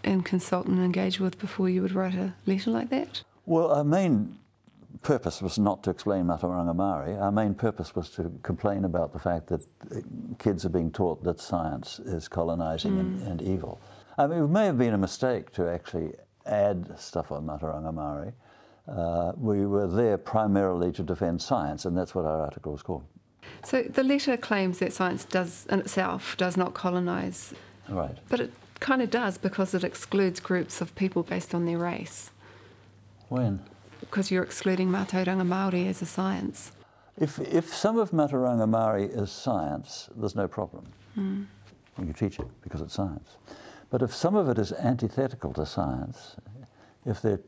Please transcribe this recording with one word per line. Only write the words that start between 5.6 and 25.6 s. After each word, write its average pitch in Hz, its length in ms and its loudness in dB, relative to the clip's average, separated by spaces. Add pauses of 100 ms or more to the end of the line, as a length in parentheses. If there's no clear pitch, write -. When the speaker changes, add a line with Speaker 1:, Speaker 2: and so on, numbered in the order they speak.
Speaker 2:
to 95 80 2
explain 95 340 2
Mātauranga 87 500 0
Māori. 92 460 0
Our 101 100 2
main 104 220 2
purpose - 420 -2
was 85 160 -4
to 85 200 -4 (100)
complain 98 420 0
about 85 300 0
the 73 60 -8
fact 85 280 -2
that, 82 140 -2 (300)
uh, 117 80 -6 (400)
kids 95 260 2
are 90 40 2
being 82 200 2
taught 85 340 0
that 85 160 0
science - 600 -4
is - 280 -6
colonising 82 720 -2
and, 92 220 -2
Speaker 1:
Mm. - 100 -6
Speaker 2:
and 85 120 -4
evil. - 360 -4 (380)
I 143 80 6
mean, 165 200 0
it - 40 4
may 202 160 6
have 147 140 2
been 117 160 4
a - 20 4
mistake 104 540 0
to 87 180 0
actually 85 440 -4 (340)
add 101 520 2
stuff - 320 -6
on 76 140 -4
Mātauranga 78 480 -4
Māori. 73 400 -6 (540)
Uh, 85 500 0
we 101 300 2
were 101 180 4
there 101 320 4
primarily 98 760 2
to 92 100 -4
defend 85 400 0
science, 76 420 -2
and 87 100 0
that's 90 200 -2
what 85 100 0
our 78 160 0
article 76 300 -6
was 71 100 -8
called. 73 220 -6 (600)
Speaker 1:
So 262 200 0
the - 200 2
letter 277 320 4
claims 190 440 0
that 180 120 0
science 180 320 -2
does, 180 460 -2